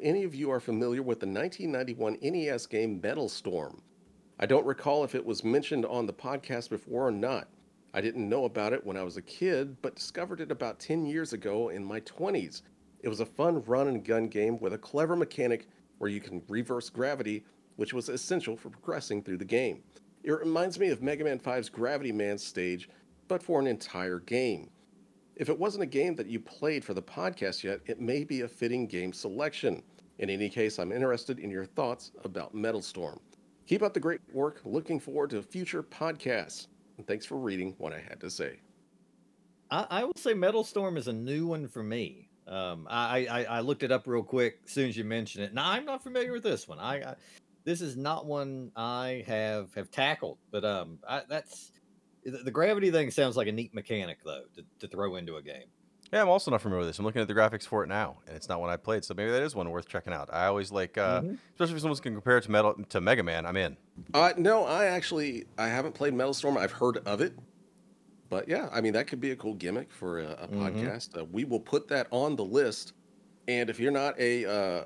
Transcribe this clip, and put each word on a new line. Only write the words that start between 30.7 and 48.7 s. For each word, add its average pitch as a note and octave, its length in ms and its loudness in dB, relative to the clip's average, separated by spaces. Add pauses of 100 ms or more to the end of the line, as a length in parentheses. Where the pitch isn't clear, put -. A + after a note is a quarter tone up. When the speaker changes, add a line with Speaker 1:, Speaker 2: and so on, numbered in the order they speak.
Speaker 1:
I'm F2+ 120 -2
interested B2 480 0
in G2+ 100 -8
your F#2+ 160 -4
thoughts B2 460 -4 (120)
about F#2 320 -8
Metal A2 280 0
Storm. E2+ 360 -8 (480)
Keep G3+ 140 4
up G3+ 140 2
the E3 40 2
great D#3+ 220 0 (100)
work. C#3 320 0
Looking D3+ 360 -2
forward C#3+ 320 -2
to G#2 100 -2
future F3+ 420 -6
podcasts. B2+ 840 -4 (300)
And F#2 100 -12
thanks G#2+ 180 -2
for C#3 120 -6
reading F#2+ 420 -2
what D#2 140 -4
I D#2 60 -8
had - 220 -14
to E2+ 80 -8
say. - 300 -6 (1120)
Speaker 2:
I, E3+ 180 0
I G3 140 0
will D#4+ 120 -2
say A#3 180 2
Metal G#3 300 4
Storm F#3+ 340 -2
is A#2+ 100 -2
a A#2+ 60 0
new C#3 340 -2
one D#3 200 -2
for A2+ 160 -8
me. G#2+ 460 -4 (180)
Um, F2+ 420 -6
I, A#2+ 380 2
I, A#2 180 0
I A#2 160 -2
looked C3+ 220 0
it B2+ 80 0
up B2+ 160 2
real A#2+ 160 2
quick A#2+ 420 2
as - 60 -14
soon C3+ 180 2
as G#2+ 80 -4
you A2+ 60 -2
mentioned G#2+ 420 -4
it. G2+ 80 -8
Now, D3 180 0
I'm B3+ 140 -2
not C4+ 180 -6
familiar B3 300 -2
with A#3+ 100 -6
this F3+ 240 0
one. D2+ 120 -14
I, A#2+ 160 -4 (160)
I, B2+ 40 -12 (480)
this E3+ 180 -2
is C#3 140 -4
not D3+ 300 -2
one C3+ 500 -4